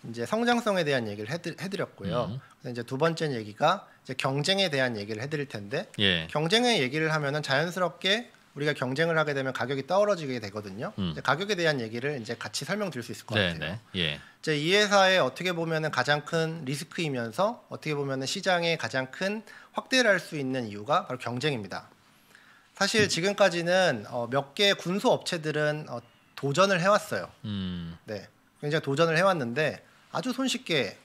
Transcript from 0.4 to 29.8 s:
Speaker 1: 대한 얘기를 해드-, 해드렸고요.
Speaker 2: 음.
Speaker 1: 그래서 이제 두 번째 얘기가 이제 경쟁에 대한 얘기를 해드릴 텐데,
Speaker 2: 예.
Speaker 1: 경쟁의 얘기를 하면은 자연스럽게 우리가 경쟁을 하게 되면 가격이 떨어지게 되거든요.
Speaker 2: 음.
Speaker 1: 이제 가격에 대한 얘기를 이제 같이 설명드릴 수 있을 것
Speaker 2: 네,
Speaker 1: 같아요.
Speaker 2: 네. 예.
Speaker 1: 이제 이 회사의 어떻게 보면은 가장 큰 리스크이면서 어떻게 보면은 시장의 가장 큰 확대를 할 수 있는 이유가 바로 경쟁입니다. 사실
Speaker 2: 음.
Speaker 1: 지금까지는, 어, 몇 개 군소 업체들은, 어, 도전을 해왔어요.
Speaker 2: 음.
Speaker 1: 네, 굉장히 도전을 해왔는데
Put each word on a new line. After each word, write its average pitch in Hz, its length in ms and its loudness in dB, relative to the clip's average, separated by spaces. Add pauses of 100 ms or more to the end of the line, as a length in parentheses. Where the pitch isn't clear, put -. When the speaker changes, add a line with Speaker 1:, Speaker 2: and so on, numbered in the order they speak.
Speaker 1:
대한 131 240 0
얘기를 107 240 -6
해드-, 170 260 -8
해드렸고요. 123 640 -4
Speaker 2:
음. 120 160 -6 (200)
Speaker 1:
그래서 127 120 -10
이제 120 100 -6
두 131 160 -6
번째 160 340 2
얘기가 123 540 0 (160)
이제 135 100 -10
경쟁에 156 560 0
대한 127 300 0
얘기를 107 240 -6
해드릴 147 260 -6
텐데, 110 400 -6 (100)
Speaker 2:
예. 90 320 4
Speaker 1:
경쟁의 196 520 2
얘기를 156 320 0
하면은 147 280 -2
자연스럽게 180 880 0 (260)
우리가 147 160 0
경쟁을 147 460 0
하게 147 160 2
되면 135 180 -2
가격이 135 360 -4
떨어지게 175 500 2
되거든요. 104 600 -8
Speaker 2:
음. 90 120 0
Speaker 1:
이제 80 100 -6
가격에 180 360 0
대한 156 240 2
얘기를 120 400 -4
이제 113 160 -6
같이 - 280 -8
설명드릴 175 380 -4
수 - 80 -12
있을 - 160 -12
것 113 80 -6
Speaker 2:
네, 95 200 4
Speaker 1:
같아요. 80 240 -6 (140)
Speaker 2:
네. 95 80 -2
예. 76 200 0 (200)
Speaker 1:
이제 156 160 0
이 156 180 0
회사의 196 440 6
어떻게 175 340 0
보면은 160 380 -2
가장 147 340 2
큰 160 400 -2
리스크이면서 147 1040 -4
어떻게 147 280 -6
보면은 135 300 -4
시장의 175 520 0
가장 131 320 -4
큰 208 320 -4 (300)
확대를 247 360 2
할 185 120 4
수 - 160 -10
있는 131 320 -2
이유가 120 380 0
바로 127 120 -6
경쟁입니다. 120 680 -4 (840)
사실 202 300 4
Speaker 2:
음. 180 40 0
Speaker 1:
지금까지는, 175 1040 4
어, 120 200 -4
몇 139 240 -2
개 202 200 6
군소 202 360 0
업체들은, 151 760 0
어, 123 120 -8 (360)
도전을 175 440 4
해왔어요. 170 480 2 (180)
Speaker 2:
음. 90 580 -6
Speaker 1:
네, 101 240 -10 (320)
굉장히 147 220 0
도전을 156 340 2
해왔는데 147 680 0 (280)